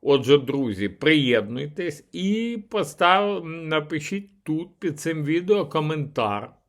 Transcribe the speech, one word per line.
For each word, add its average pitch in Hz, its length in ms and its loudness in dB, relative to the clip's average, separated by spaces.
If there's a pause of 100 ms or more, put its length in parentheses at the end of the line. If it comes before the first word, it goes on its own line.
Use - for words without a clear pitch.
Отже, 139 360 6
друзі, 120 500 -2
приєднуйтесь 139 1200 0
і 220 460 -2 (120)
постав-, 185 720 2
напишіть 160 880 -4 (120)
тут 160 260 -4 (100)
під 151 220 -4
цим 160 240 -2
відео 175 420 0
коментар. 147 840 -2 (180)